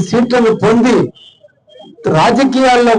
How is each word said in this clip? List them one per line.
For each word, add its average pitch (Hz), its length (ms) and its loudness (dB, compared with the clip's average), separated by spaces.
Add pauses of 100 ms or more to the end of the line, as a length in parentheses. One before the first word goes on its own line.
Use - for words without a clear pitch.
సీట్లను 233 440 0 (100)
పొంది 226 360 2 (1200)
రాజకీయాల్లో 240 800 2